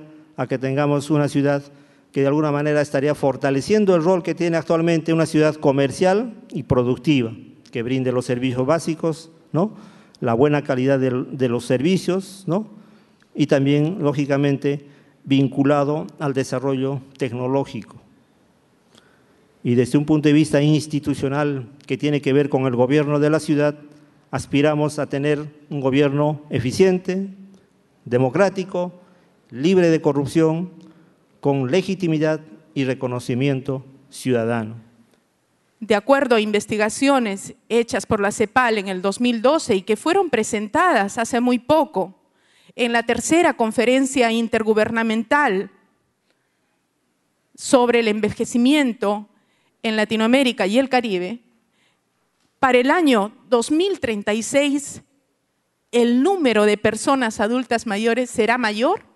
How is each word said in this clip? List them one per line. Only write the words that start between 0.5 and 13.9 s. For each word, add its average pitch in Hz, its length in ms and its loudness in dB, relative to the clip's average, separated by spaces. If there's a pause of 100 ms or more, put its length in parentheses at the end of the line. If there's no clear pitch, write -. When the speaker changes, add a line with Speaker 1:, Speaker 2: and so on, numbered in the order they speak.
Speaker 1:
tengamos 139 520 -2
una 147 180 2
ciudad 143 360 0 (520)
que 139 60 0
de 139 60 2
alguna 151 220 0
manera 147 300 0
estaría 143 340 0
fortaleciendo 139 800 0
el 170 80 4
rol 175 220 2
que 170 100 -4
tiene 170 220 -2
actualmente 165 560 0
una 160 140 2
ciudad 151 300 2
comercial 180 760 2 (160)
y 151 140 -8
productiva, 123 680 0 (400)
que 120 100 -4
brinde 127 300 -2
los 123 100 0
servicios 127 420 -2
básicos, 160 680 -4 (200)
¿no? 196 220 -2 (480)
La 123 120 0
buena 147 300 2
calidad 135 340 0
de, 131 320 -2
de 131 200 -2
los 120 160 -4
servicios, 175 840 -2
¿no? 208 200 -2 (680)
Y 143 120 0
también, 147 520 2